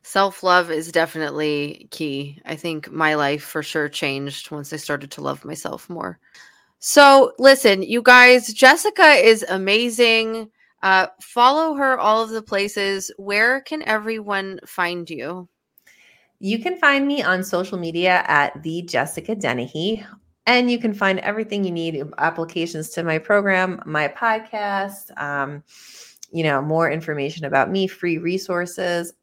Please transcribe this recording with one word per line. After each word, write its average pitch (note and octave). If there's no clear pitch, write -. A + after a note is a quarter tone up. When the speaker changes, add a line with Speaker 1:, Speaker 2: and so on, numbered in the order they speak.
Speaker 1:
Self-love F3+
is D#3+
definitely D3+
key. C#3+
I C#3+
think D#3
my D#3
life D3
for -
sure D3
changed C#3
once D3
I D3+
started C#3+
to D3
love C#3+
myself -
more. E3
So C#4
listen, B3+
you A#3
guys, B3
Jessica D#4+
is A3+
amazing. A3
Uh, F#3+
follow C#4+
her C4
all A3
of A3
the A3
places. G3
Where G#3+
can D#4
everyone G#3
find F3
you? E3+
Speaker 2:
You G#3+
can F4+
find C#4
me C#4+
on F#3
social F#3+
media F3
at D3
the E3
Jessica D#3
Dennehy. D#3+
And B3
you A#3+
can A3+
find G3
everything G#3
you F3+
need, E3
applications E3
to E3
my D#3+
program, F#3
my D3+
podcast, G#3
um, C#3+
you E3
know, C#3+
more D#3
information D#3
about C3+
me, F#3+
free F3
resources, F3